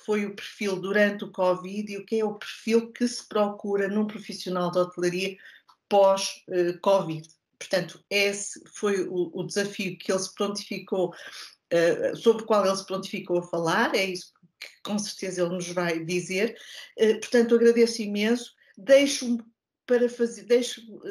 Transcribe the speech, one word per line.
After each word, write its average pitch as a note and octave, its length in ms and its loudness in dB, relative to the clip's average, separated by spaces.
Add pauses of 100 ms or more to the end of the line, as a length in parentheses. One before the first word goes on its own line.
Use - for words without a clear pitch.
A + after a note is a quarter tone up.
foi G#3 200 0
o G3+ 120 -8
perfil G3 400 -6
durante G3+ 480 0
o F3+ 80 -12
covid F#3+ 600 -2
e G3+ 40 -8
o G3 100 -12
que A3 140 -2
é G#3+ 40 0
o G#3 100 -2
perfil - 580 -2
que B3 160 -2
se - 180 -10
procura G3+ 600 -2
num G#3+ 180 0
profissional F3+ 640 -6
de F#3 80 0
hotelaria F3+ 580 -2 (520)
pós, G3 600 4
eh, F3 260 0
covid. E3 520 0 (320)
Portanto, - 500 -6
esse G3+ 540 -2 (100)
foi G3+ 360 0
o, F3+ 260 -2
o F#3 80 -6
desafio G3+ 560 -4
que - 140 -4
ele F#3+ 80 2
se - 120 -8
prontificou, G3 800 -4 (580)
eh, E3+ 440 2
sobre A3 300 2
o - 20 -14
qual G#3 180 4
ele F#3+ 120 2
se - 100 -8
prontificou F#3 520 -4
a F3 40 -2
falar, F3 520 0
é A#3 100 0
isso F3+ 320 -8 (240)
que - 80 -18 (140)
com G#3 160 -4
certeza F3+ 440 -6
ele F3 120 0
nos F3 140 -6
vai E3+ 360 -2
dizer. F#3 520 -2 (400)
Eh, A3 180 4
portanto, A#3 400 2
agradeço A#3 480 6
imenso. G#3 520 -2 (220)
Deixo-me B3 680 4 (440)
para A#3+ 220 4
fazer, A3+ 360 -2
deixo, A#3+ 360 2 (300)